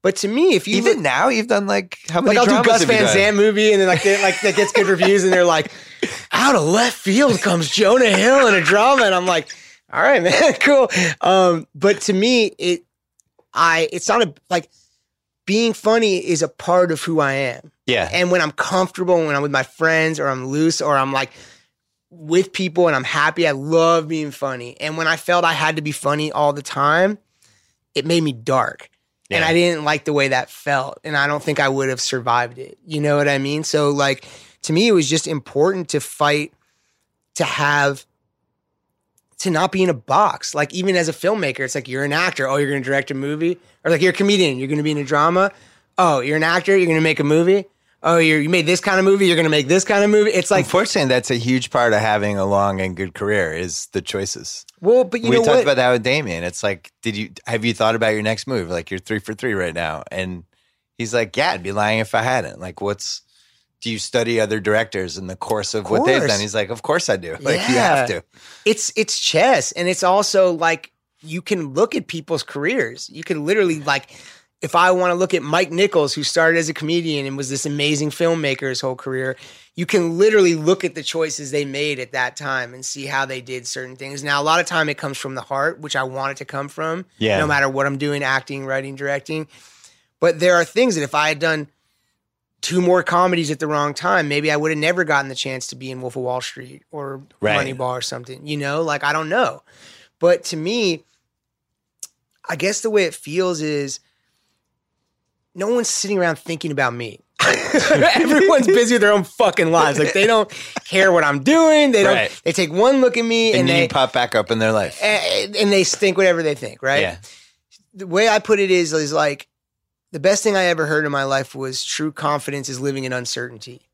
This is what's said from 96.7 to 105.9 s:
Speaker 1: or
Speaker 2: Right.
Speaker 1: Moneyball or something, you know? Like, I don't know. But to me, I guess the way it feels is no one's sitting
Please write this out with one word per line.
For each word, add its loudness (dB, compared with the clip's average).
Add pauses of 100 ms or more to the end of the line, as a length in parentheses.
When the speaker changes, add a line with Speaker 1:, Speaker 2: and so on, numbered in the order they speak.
Speaker 1:
or -12 (220)
Speaker 2:
Right. 0
Speaker 1:
Moneyball -6
or -6
something, -12
you -6
know? -4
Like, -4
I 0
don't -2
know. -2 (560)
But 2
to -8
me, -2 (1400)
I -6
guess -2
the -4
way 4
it -4
feels -4
is -4 (1500)
no -4
one's 0
sitting -2